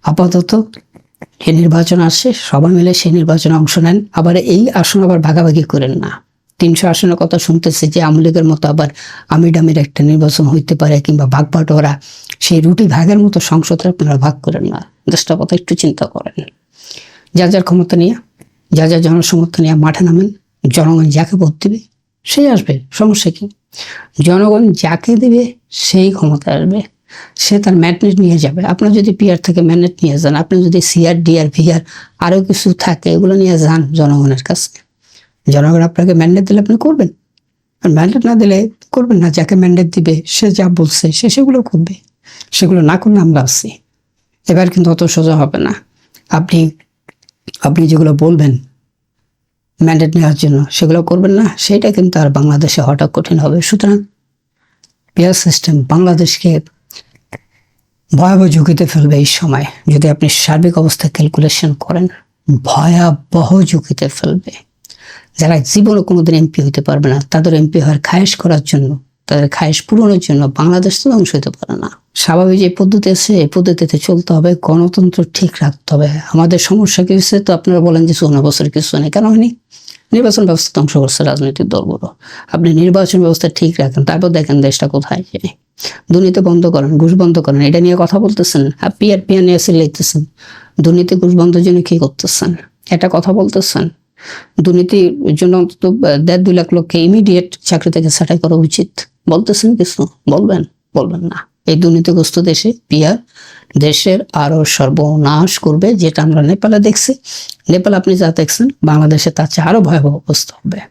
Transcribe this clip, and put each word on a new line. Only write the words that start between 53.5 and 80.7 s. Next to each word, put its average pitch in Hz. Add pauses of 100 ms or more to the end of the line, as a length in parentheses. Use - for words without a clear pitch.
সুতরাং 208 (1160)
পিআর 170 (100)
সিস্টেম 160 (180)
বাংলাদেশকে 170 (1600)
ভয়াবহ 185
ঝুঁকিতে 160
ফেলবে 147
এই 139 (100)
সময়। 143 (260)
যদি 147
আপনি 151 (160)
সার্বিক 165
অবস্থা 160
ক্যালকুলেশন 151 (140)
করেন, 175 (640)
ভয়াবহ 165 (220)
ঝুঁকিতে 143 (100)
ফেলবে। 160 (880)
যারা 160 (160)
জীবনে 208
কোনোদিন 165
এমপি 156
হইতে 139
পারবে 143
না, 139 (140)
তাদের 160
এমপি 156
হওয়ার 147 (100)
খায়েশ 190 (100)
করার 160
জন্য, 139 (380)
তাদের 143 (100)
খায়েশ 156
পূরণের 208
জন্য 143 (160)
বাংলাদেশ 180
তো -
ধ্বংস 208
হতে 139
পারে -
না। - (320)
স্বাভাবিক 185
যে 180 (100)
পদ্ধতি 202
আছে, - (120)
এই 147
পদ্ধতিতে 170 (100)
চলতে 175
হবে, 165 (160)
গণতন্ত্র 175 (180)
ঠিক - (100)
রাখতে 143
হবে। 147 (260)
আমাদের 170 (100)
সমস্যা 196
কি 185
হয়েছে? 190 (100)
তো -
আপনারা 180
বলেন 165
যে 165
চুয়ান্ন 151
বছর 143 (100)
কিছু 151
নেই, 147
কেন 214
হয়নি? 226 (640)
নির্বাচন 226
ব্যবস্থা 165